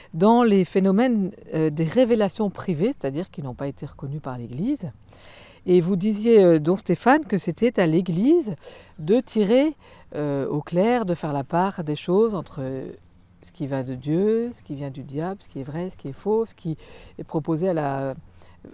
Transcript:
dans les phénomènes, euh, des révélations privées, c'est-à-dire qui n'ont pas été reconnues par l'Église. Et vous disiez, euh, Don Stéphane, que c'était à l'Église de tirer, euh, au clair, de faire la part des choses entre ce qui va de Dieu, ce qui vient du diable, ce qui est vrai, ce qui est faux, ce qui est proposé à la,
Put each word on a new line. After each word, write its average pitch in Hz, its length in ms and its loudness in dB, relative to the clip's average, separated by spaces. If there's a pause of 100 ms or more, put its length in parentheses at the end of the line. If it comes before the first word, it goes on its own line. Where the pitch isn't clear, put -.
(140)
dans 220 300 6
les 196 220 4
phénomènes, 196 640 2 (220)
euh, 156 160 2
des 156 160 -2
révélations 214 640 2
privées, 185 420 -2
c'est-à-dire 143 400 -6
qui - 100 -12
n'ont 127 140 -10
pas 139 120 -8
été 139 180 -10
reconnues 143 340 -10
par 127 180 -10
l'Église. 147 540 -6 (760)
Et 180 140 6
vous 175 160 2
disiez, 208 480 4
euh, 165 160 6
Don 160 160 0
Stéphane, 269 500 2
que 202 120 -2
c'était 220 420 0
à 180 80 4
l'Église 190 680 2 (440)
de 190 220 2
tirer, 240 520 2 (420)
euh, 143 320 -2
au 147 140 -4
clair, 220 440 0
de 175 100 -2
faire 156 160 -6
la 139 140 -4
part 180 400 -2
des 151 100 -4
choses 208 400 0
entre 147 260 -10 (800)
ce - 120 -20
qui 143 140 -8
va 135 160 -4
de 131 120 -8
Dieu, 202 560 -2
ce - 100 -20
qui 151 140 -12
vient 139 140 -8
du 131 140 -12
diable, 156 380 -8
ce - 60 -20
qui 139 140 -10
est - 20 -10
vrai, 165 260 -8
ce - 60 -16
qui - 140 -12
est 135 40 -10
faux, 220 320 -2
ce - 80 -14
qui 160 240 -8 (400)
est 160 60 -12
proposé 160 460 -2
à 180 40 0
la, 135 420 -4 (580)